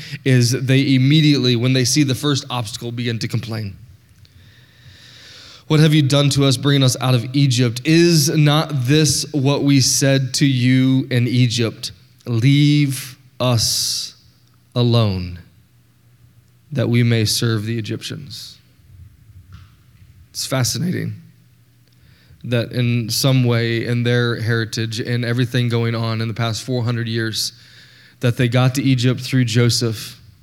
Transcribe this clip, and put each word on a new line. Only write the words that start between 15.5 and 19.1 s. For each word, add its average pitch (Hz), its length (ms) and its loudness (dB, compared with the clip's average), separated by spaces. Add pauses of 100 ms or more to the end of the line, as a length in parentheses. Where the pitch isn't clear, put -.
that 117 180 -2
we 120 140 2
may 117 220 2
serve 110 420 -2
the 113 100 -6
Egyptians.'" 107 840 -12 (1700)